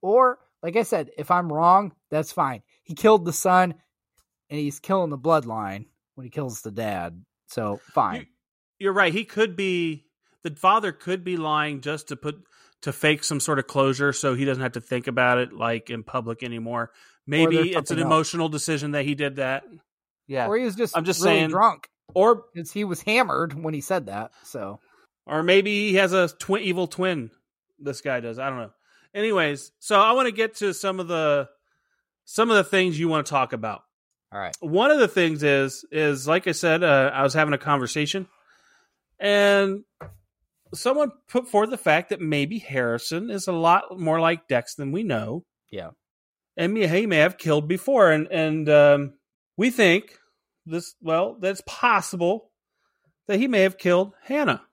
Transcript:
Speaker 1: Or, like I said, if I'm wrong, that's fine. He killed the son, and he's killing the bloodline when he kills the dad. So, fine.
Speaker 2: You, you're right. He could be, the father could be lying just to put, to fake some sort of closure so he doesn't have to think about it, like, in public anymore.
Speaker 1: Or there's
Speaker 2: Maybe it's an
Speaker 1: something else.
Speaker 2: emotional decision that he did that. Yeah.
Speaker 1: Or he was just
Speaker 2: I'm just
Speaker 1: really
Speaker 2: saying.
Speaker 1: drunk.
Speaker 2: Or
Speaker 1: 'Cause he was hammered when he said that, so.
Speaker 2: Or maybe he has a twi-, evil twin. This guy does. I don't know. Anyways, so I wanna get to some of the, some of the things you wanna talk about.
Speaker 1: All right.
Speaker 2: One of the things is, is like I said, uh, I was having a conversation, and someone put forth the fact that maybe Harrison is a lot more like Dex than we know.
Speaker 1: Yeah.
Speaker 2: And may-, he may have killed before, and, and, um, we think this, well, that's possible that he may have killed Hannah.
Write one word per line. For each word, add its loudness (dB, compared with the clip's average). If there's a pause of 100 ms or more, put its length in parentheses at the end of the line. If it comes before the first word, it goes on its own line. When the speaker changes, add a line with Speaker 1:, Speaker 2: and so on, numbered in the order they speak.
Speaker 1:
Or, 4 (240)
like -6
I 2
said, -2
if -12
I'm 0
wrong, 4 (160)
that's -4
fine. -4 (200)
He -14
killed 6
the -4
son, 2 (760)
and -6
he's -6
killing -2
the -6
bloodline -2 (300)
when -18
he -18
kills -8
the -12
dad. -6 (240)
So, -6 (140)
fine. -2
Speaker 2:
You, -18 (540)
you're 0
right. 2
He -4
could -2
be, -4 (380)
the -8
father 0
could -8
be -6
lying -4
just -8
to -8
put, -10 (420)
to -6
fake 0
some -4
sort -2
of -6
closure 0
so -2
he -4
doesn't -2
have -6
to -8
think -6
about 2
it, -4
like, -4
in -10
public -8
anymore. -8
Speaker 1:
Or -10 (380)
there's 4
Speaker 2:
Maybe 2 (120)
it's -4
an -4
Speaker 1:
something -4
else. 0
Speaker 2:
emotional 0
decision -4
that -2
he -2
did -4
that. -4 (640)
Yeah. -4
Speaker 1:
Or 0
he 0
was -4
just -4
Speaker 2:
I'm 0
just -2
Speaker 1:
really 4
Speaker 2:
saying. 0
Speaker 1:
drunk. 2 (260)
Speaker 2:
Or 4 (100)
Speaker 1:
'Cause -12
he -6
was -6
hammered 0
when -6
he -6
said -4
that, -10 (120)
so. -12 (480)
Speaker 2:
Or -2
maybe 2
he 2
has 4
a 2
twi-, -4
evil -2
twin. -6 (480)
This -10
guy -4
does. -10
I -6
don't -8
know. -12 (420)
Anyways, -2
so 2
I 6
wanna 2
get -4
to -2
some -4
of -8
the, 0 (760)
some 0
of 4
the 6
things 0
you 0
wanna 0
talk -2
about. -8 (480)
Speaker 1:
All -10
right. -8
Speaker 2:
One 2
of 6
the 4
things 0
is, 0
is -2
like 2
I 0
said, 2
uh, 4
I 0
was 2
having 2
a -2
conversation, -2 (920)
and 2 (880)
someone 0 (160)
put -4
forth 2
the -6
fact 2
that -4
maybe -2
Harrison -4
is -6
a -2
lot 2
more 0
like 0
Dex -2
than -8
we -4
know. -4 (260)
Speaker 1:
Yeah. -12 (680)
Speaker 2:
And -2
may-, 0
he 0
may 0
have 4
killed 0
before, 4
and, 2
and, 0
um, 6 (440)
we 2
think 2 (480)
this, -8
well, 0
that's -4
possible -2 (760)
that 0
he 2
may 2
have 2
killed 2 (100)
Hannah. -2 (120)